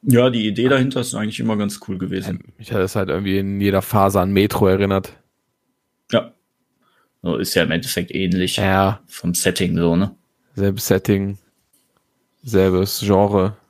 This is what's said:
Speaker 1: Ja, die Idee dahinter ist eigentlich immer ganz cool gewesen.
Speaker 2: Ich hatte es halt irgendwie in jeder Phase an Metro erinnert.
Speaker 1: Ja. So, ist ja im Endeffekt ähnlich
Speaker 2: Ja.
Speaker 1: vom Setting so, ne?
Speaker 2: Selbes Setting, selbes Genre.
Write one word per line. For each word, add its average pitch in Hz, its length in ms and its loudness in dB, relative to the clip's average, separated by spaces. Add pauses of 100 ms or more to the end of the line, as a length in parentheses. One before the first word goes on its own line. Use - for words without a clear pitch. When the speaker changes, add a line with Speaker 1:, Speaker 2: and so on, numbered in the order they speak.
Speaker 1:
Ja, 123 280 4
die 113 180 -2
Idee 110 220 0
dahinter 131 320 0
ist - 120 -8
eigentlich 107 280 -6
immer 110 160 -2
ganz 101 300 -4
cool 95 100 -8
gewesen. 92 600 -8
Speaker 2:
Ich 113 140 -16
hatte 104 120 0
es 95 120 -4
halt 98 140 -2
irgendwie 95 280 -2
in 98 220 -4
jeder 98 220 2
Phase 98 400 2
an 92 100 0
Metro 101 360 2
erinnert. 95 440 0 (960)
Speaker 1:
Ja. - 220 0 (880)
So, 85 140 -6
ist - 180 -6
ja 85 100 2
im 76 80 -2
Endeffekt 87 440 -4
ähnlich 92 400 -2
Speaker 2:
Ja. 98 520 2
Speaker 1:
vom - 260 -6
Setting 87 440 -2
so, 85 200 2
ne? 98 180 -2 (400)
Speaker 2:
Selbes 98 320 -2
Setting, 98 500 0 (1040)
selbes 95 580 0
Genre. 101 560 2 (120)